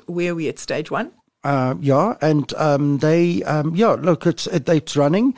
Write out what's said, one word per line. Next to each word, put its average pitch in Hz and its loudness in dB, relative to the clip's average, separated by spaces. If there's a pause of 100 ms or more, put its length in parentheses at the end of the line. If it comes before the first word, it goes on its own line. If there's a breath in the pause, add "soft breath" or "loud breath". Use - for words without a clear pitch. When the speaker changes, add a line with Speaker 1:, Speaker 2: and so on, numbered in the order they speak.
Speaker 1:
where 175 -4
are - -8
we 160 -4
at - -8
stage 147 -8
one? 180 -6 (340)
Speaker 2:
Uh, 131 0
yeah, 143 2
and, 147 0
um, 143 0
they, 170 2
um, 151 -2
yeah, 220 4 (100)
look, 160 0
it's, - -2
it, 170 -2
it's 156 0
running. 185 2